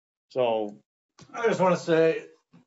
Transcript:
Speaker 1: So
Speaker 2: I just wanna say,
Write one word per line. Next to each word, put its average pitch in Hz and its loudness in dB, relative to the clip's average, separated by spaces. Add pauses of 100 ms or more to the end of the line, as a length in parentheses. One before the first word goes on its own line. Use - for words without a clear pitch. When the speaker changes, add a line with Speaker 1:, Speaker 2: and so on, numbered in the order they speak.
(300)
Speaker 1:
So 110 -2 (560)
Speaker 2:
I 233 -2
just 185 0
wanna 175 2
say, 160 0 (440)